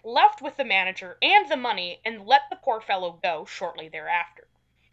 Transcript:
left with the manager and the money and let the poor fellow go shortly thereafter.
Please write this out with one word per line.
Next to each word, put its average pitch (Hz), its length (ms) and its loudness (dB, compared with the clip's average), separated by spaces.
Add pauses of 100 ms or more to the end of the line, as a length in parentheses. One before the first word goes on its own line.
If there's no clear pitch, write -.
left 240 380 4
with 269 160 -8
the 277 80 -4
manager 190 560 -2
and 381 280 4
the 302 80 0
money 196 480 -6
and 220 220 -8
let 269 220 6
the 370 80 -12
poor 220 240 -4
fellow 180 420 -4
go 170 220 -4
shortly 170 420 -10
thereafter. 160 600 -6 (460)